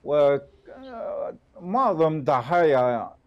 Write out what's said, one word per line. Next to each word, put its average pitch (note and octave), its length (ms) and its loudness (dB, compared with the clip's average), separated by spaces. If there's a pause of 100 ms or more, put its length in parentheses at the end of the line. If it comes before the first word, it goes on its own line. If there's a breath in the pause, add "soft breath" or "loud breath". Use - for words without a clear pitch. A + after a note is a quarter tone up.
و-، C#3+ 340 2 (400)
آه، A#3 580 -10 (240)
معظم F3 640 0
ضحايا B2+ 920 2 (120)